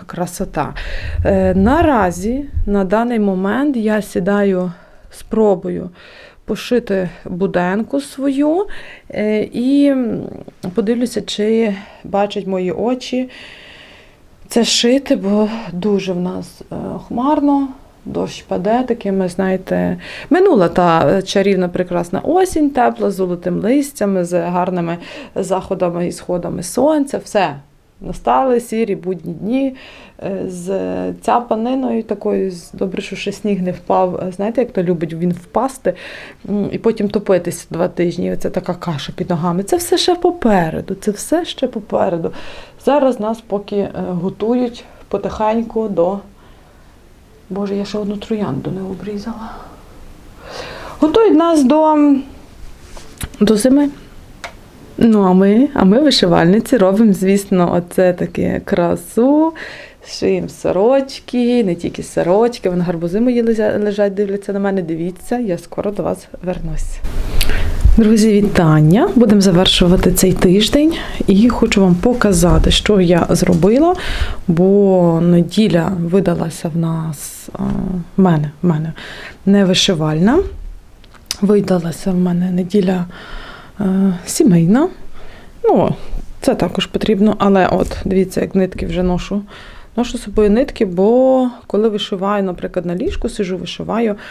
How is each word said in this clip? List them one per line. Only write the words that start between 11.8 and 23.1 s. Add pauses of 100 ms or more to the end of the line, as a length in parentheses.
бачать
мої
очі (1200)
це
шити,
бо (240)
дуже
в
нас, (100)
е, (340)
хмарно, (360)
дощ
паде
такими,
знаєте, (320)
минула
та,
е,
чарівна
прекрасна
осінь,
тепла,